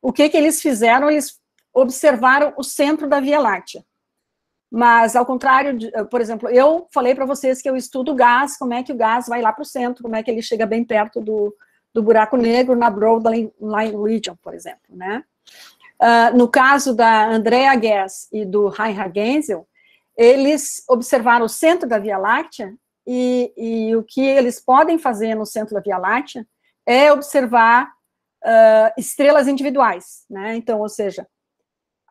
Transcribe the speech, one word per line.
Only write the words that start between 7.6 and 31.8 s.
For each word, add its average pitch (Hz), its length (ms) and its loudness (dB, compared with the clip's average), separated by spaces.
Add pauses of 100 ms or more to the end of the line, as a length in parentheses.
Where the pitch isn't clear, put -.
que 285 80 -6
eu 262 60 -2
estudo 262 400 -6
gás, 254 420 2
como 254 160 -6
é 247 80 -6
que 262 100 -12
o 254 60 -8
gás 226 300 -2
vai 240 120 -6
lá 220 140 0
pro 277 100 -10
centro, 247 380 -8
como 226 140 -8
é 220 80 -6
que 240 80 -6
ele 226 100 -4
chega 226 240 -4
bem 226 180 -4
perto 226 380 -6
do, 208 340 -6 (380)
do 226 80 -2
buraco 214 340 2
negro 247 400 2
na 240 140 2
Broad 220 400 0
Line 214 760 -6
Region, 214 380 -4
por 170 140 -16
exemplo, - 340 -20
né? 196 340 -10 (760)
Ah, 233 320 4
no 240 160 4
caso 269 480 2
da 220 340 4
Andrea 233 460 2
Ghez 208 560 -2
e 214 120 -6
do 202 240 0
Reinhard 196 460 -6
Genzel, 220 540 -4 (500)
eles 269 720 2
observaram 240 560 2
o 220 40 -4
centro 330 380 0
da 226 120 -2
Via 202 180 -6
Láctea 208 560 -4 (320)
e, 247 500 -2
e 226 400 -4
o 226 60 0
que 220 200 -6
eles 269 380 0
podem 311 380 2
fazer 220 380 -4
no 214 100 -6
centro 214 300 -8
da 196 60 -4
Via 190 180 -4
Láctea 220 480 -4 (380)
é 277 280 4
observar, 247 760 2 (540)
ah, 220 540 6
estrelas 285 500 2
individuais, 269 800 -2
né? 202 280 -10
Então, 226 240 -4
ou 214 80 -6
seja, 190 360 -8 (840)